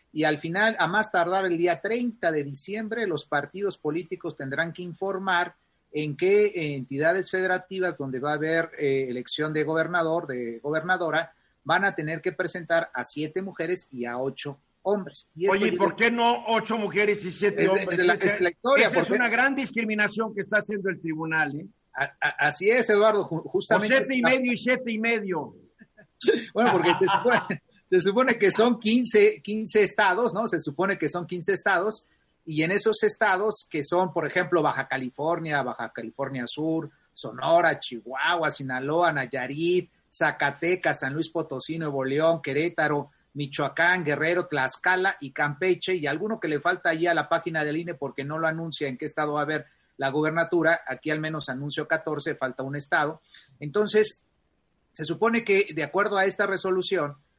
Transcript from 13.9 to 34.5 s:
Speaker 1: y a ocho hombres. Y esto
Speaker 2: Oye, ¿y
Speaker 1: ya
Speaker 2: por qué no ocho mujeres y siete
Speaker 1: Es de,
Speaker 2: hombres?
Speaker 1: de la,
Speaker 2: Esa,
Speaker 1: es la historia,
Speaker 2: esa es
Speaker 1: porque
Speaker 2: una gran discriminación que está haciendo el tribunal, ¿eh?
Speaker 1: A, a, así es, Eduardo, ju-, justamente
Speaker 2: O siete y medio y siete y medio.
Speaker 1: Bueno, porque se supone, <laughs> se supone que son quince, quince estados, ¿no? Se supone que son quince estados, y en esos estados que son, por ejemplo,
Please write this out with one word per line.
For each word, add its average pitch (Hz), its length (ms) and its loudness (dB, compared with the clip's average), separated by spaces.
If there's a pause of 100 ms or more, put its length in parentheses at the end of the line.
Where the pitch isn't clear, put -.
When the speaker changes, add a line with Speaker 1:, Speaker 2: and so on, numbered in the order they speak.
Speaker 1:
y 120 140 -8
a 120 140 -6
ocho 139 400 -6 (240)
hombres. 196 520 -4
Y 165 100 -4
esto 196 120 4
Speaker 2:
Oye, 208 120 4
¿y - 40 -2
Speaker 1:
ya 175 60 0
Speaker 2:
por 185 180 2
qué 233 140 4
no 233 360 2
ocho 226 320 0
mujeres 202 460 0
y 180 60 -6
siete 170 340 0
Speaker 1:
Es 185 80 6
de, 196 80 4
Speaker 2:
hombres? 180 180 -2
Speaker 1:
de 180 60 6
la, 175 100 6
Speaker 2:
Esa, 190 120 2
Speaker 1:
es 202 140 2
la 175 100 2
historia, 240 360 4
Speaker 2:
esa 180 140 2
es - 80 2
Speaker 1:
porque 208 120 2
Speaker 2:
una 240 100 2
gran 254 240 2
discriminación 214 800 -2
que 202 80 -4
está 214 160 0
haciendo 202 300 -4
el 175 120 -4
tribunal, 160 560 -2
¿eh? 175 100 -10 (280)
Speaker 1:
A, 135 100 -2
a, - 240 -4 (200)
así 180 220 0
es, 240 180 4
Eduardo, 208 360 4
ju-, 160 180 -4
justamente 208 520 2
Speaker 2:
O 269 40 6
siete 262 160 0
y 247 80 2
medio 254 300 4
y 233 40 0
siete 247 360 0
y 214 60 -4
medio. 202 560 -2 (960)
Speaker 1:
Bueno, 226 200 2
porque 175 280 4
se 190 60 4
supone, 196 560 0 (100)
<laughs> - 140 -20
se 185 140 4
supone 233 380 2
que 196 120 4
son 226 280 4
quince, 214 640 4
quince 214 400 0
estados, 196 520 2
¿no? 220 140 -2
Se 160 120 -2
supone 180 380 -2
que 156 100 -2
son 175 180 -6
quince 180 280 -2
estados, 196 520 0 (400)
y 156 160 0
en 165 80 2
esos 208 320 0
estados 208 680 0
que 147 160 -4
son, 175 260 0
por 156 160 -2
ejemplo, 160 360 0